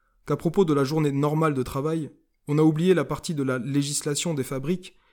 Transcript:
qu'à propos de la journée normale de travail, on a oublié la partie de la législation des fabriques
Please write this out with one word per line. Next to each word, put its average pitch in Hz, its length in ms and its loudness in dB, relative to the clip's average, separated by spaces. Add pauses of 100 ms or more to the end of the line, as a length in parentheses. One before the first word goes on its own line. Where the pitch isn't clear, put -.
(260)
qu'à 147 100 -2
propos 170 300 2
de 156 80 2
la 139 100 4
journée 147 280 0
normale 147 420 0
de 127 100 0
travail, 151 480 -6 (360)
on 147 100 0
a 156 60 6
oublié 160 300 6
la 151 120 0
partie 151 300 -6
de 143 80 -2
la 131 160 -2
législation 143 760 -2
des 135 100 -2
fabriques 143 540 -6 (160)